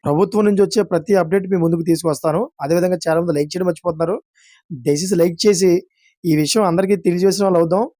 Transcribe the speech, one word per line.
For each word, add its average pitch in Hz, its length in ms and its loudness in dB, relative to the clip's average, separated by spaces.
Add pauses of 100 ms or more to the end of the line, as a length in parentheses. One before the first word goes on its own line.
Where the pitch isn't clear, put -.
ప్రభుత్వం 196 440 0
నుంచి 202 160 2
వచ్చే 202 220 2
ప్రతి 170 320 -2
అప్‌డేట్ 185 320 0
మీ 185 100 -2
ముందుకు 165 260 0
తీసుకొస్తాను. 160 580 -2 (160)
అదేవిధంగా 175 400 -2
చాలా 165 200 -2
మంది 170 180 -2
లైక్ 147 140 -2
చేయడం 180 180 -4
మర్చిపోతున్నారు. 170 480 -4 (560)
దయచేసి 147 440 -2
లైక్ 170 220 2
చేసి 190 340 2 (520)
ఈ 165 120 2
విషయం 151 280 0
అందరికీ 190 320 0
తెలియజేసిన 185 480 0
వాళ్ళు 185 160 2
అవుదాం. 170 240 0 (160)